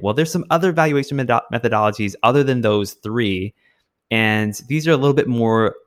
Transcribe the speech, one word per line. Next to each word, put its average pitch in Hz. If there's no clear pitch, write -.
Well, 101
there's 160
some 175
other 175
valuation 147
medo-, 120
methodologies 107
other 131
than 135
those 104
three. 104
And 107
these 151
are -
a 156
little 139
bit 135
more 113